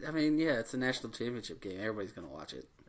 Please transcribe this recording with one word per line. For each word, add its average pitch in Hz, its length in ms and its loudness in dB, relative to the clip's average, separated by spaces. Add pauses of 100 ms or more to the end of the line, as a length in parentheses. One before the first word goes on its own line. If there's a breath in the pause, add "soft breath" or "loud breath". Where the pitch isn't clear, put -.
I 156 40 -2
mean, 151 280 6
yeah, 160 140 6
it's 113 200 0
a 127 40 0
national 127 360 2
championship 117 480 -4
game. 95 180 -6
Everybody's 104 320 -2
gonna 85 160 -10
watch 73 260 -10
it. - 140 -12 (220)